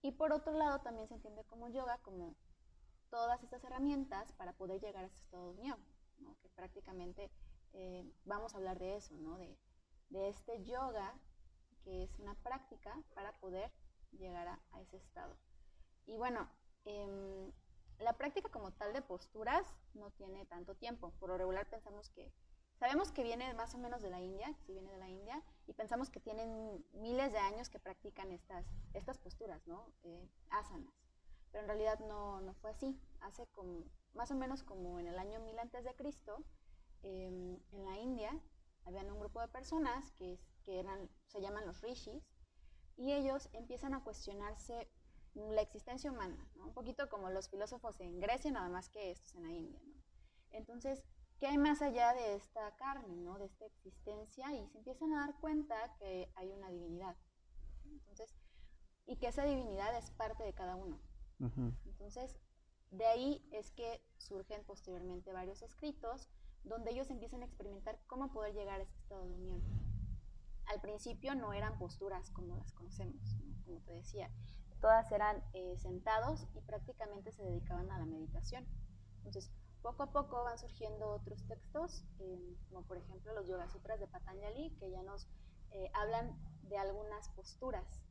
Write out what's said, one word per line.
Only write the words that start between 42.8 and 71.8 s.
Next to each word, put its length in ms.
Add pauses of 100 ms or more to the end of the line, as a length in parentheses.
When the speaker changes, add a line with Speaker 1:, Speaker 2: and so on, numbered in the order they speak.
Speaker 1:
y 160
ellos 400
empiezan 420
a 80
cuestionarse 840 (460)
la 280
existencia 500
humana, 440
¿no? 100
Un 80
poquito 360
como 200
los 200
filósofos 500
en 200
Grecia, 320
nada 180
más 200
que 220
estos 240
en 80
la 100
India, 320
¿no? 80 (580)
Entonces, 520 (360)
¿qué 80
hay 100
más 240
allá 320
de 220
esta 400
carne, 400
¿no? 240
De 60
esta 200
existencia, 880
y 160
se 80
empiezan 360
a 120
dar 140
cuenta 360 (220)
que 380
hay 160
una 180
divinidad. 460 (720)
Entonces, 500 (680)
y 120
que 100
esa 180
divinidad 520
es 140
parte 320
de 100
cada 220
uno. 240 (400)
Speaker 2:
Ujú. 340 (120)
Speaker 1:
Entonces, 540 (520)
de 160
ahí 440
es 200
que 320 (140)
surgen 480
posteriormente 680
varios 300
escritos 680 (340)
donde 280
ellos 180
empiezan 320
a 40
experimentar 600
cómo 260
poder 220
llegar 260
a 40
este 160
estado 260
de 80
unión. 300 (1040)
Al 140
principio 560
no 180
eran 260
posturas 500